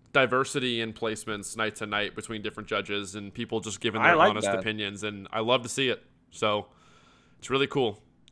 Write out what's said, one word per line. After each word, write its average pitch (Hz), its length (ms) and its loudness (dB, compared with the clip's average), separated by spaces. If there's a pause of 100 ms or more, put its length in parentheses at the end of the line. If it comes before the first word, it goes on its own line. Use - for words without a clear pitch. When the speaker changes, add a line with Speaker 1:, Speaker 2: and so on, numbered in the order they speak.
(120)
Speaker 1:
diversity 127 680 2
in 113 120 -4
placements 107 640 -6
night 110 200 -2
to 107 100 -6
night 104 300 -2
between 110 260 -8
different 104 260 -8
judges 101 460 -4
and 101 180 -10
people 117 280 -4
just 104 200 -8
giving 110 220 0
Speaker 2:
I 143 60 8
Speaker 1:
their 170 80 6
Speaker 2:
like 170 140 8
Speaker 1:
honest 104 160 -2
Speaker 2:
that. 98 120 2
Speaker 1:
opinions, 104 460 -4
and 101 280 -6
I 117 80 -2
love 120 220 4
to 117 60 -8
see 135 200 0
it. 110 140 -2 (300)
So 104 340 0 (720)
it's - 100 -16
really 135 200 2
cool. 117 340 0 (300)